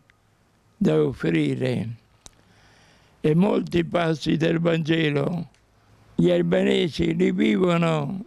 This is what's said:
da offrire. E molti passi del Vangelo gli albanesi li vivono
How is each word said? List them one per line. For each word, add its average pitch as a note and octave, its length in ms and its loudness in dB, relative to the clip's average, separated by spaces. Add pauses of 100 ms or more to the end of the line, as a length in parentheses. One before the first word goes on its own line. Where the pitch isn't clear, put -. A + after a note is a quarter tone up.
(760)
da D#3 260 2
offrire. C3+ 840 -2 (1300)
E D#3 140 2
molti F3 500 0
passi D#3+ 520 -2
del E3 240 0
Vangelo E3 880 -2 (640)
gli E3+ 160 4
albanesi F3 840 0
li F#3 160 2
vivono F3+ 960 0